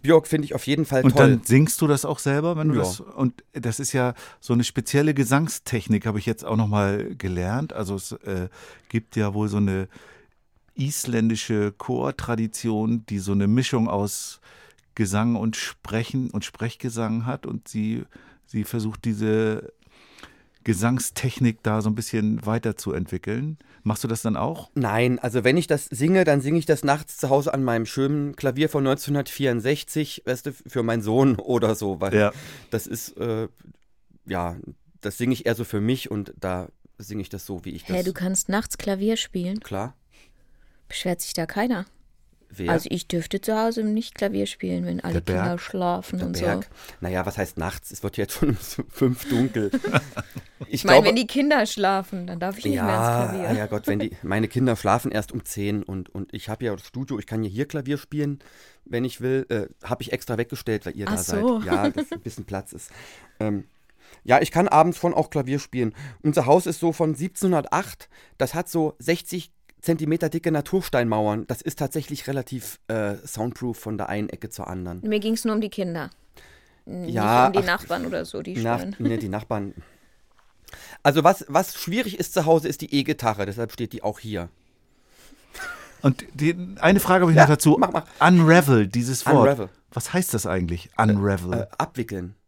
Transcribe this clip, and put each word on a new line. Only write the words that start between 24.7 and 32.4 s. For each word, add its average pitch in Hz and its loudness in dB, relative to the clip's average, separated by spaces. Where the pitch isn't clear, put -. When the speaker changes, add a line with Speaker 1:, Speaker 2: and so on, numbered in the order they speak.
Speaker 1:
Nein, 120 2
also 120 -2
wenn 127 6
ich 165 0
das 147 0
singe, 165 2
dann 143 6
singe 151 2
ich 151 -2
das 151 4
nachts 147 0
zu 135 0
Hause 139 4
an 135 0
meinem 117 0
schönen 143 -2
Klavier 139 0
von 143 0
neunzehnhundertvierundsechzig, 139 -2
weißt 127 -4
du, 139 -6
für - -4
meinen 113 0
Sohn 120 4
<laughs> - -6
oder 113 2
so, 98 -4
weil 95 0
Speaker 2:
Ja. 104 6